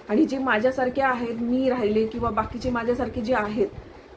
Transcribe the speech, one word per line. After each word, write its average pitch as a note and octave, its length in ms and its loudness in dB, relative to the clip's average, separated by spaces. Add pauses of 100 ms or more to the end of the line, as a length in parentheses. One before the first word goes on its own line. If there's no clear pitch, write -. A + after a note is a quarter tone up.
आणि A#3+ 160 4
जे C4+ 140 -2
माझ्यासारखे B3+ 640 2
आहेत, A#3+ 320 0
मी B3 360 0
राहिले A3 360 2
किंवा A#3 240 -2
बाकीचे A3 400 -4
माझ्यासारखे A#3+ 500 -2
जे A#3 140 0
आहेत, G#3+ 320 0 (500)